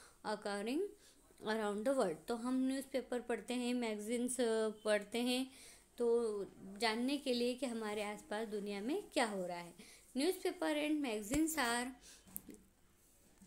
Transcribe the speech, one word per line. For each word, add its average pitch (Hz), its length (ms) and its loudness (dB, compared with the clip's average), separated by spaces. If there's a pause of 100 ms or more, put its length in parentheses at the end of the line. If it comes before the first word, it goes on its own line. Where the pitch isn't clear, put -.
(260)
occurring 214 560 -2 (680)
around 214 400 0
the 269 100 4
world। 175 300 0
तो 240 80 0
हम 254 320 2
न्यूज़पेपर 254 540 -2
पढ़ते 226 320 -4
हैं, 247 200 0
मैगज़ीन्स, 240 680 0
अ, 220 280 4
पढ़ते 214 520 0
हैं, 254 300 2 (460)
तो 233 460 2 (340)
जानने 233 400 2
के 269 160 0
लिए 247 220 2
कि 254 100 -4
हमारे 220 380 -2
आसपास 208 440 -4
दुनिया 202 340 -4
में 320 220 -2
क्या 269 220 0
हो 202 200 -2
रहा 175 140 -4
है। 170 160 -12 (420)
Newspaper 320 560 2
and 294 320 2
magazines 240 520 0
are, 240 300 2 (1600)